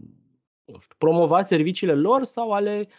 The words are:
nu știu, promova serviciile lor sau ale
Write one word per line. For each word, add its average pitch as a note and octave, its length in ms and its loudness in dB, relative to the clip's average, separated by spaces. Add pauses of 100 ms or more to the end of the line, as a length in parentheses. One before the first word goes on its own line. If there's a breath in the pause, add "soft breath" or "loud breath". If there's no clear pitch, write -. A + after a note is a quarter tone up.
(640)
nu - 160 -20
știu, - 180 -20
promova E3 440 2
serviciile F3+ 520 0
lor G#3+ 300 2
sau A#3 260 -8
ale G#3 380 -4 (100 soft breath)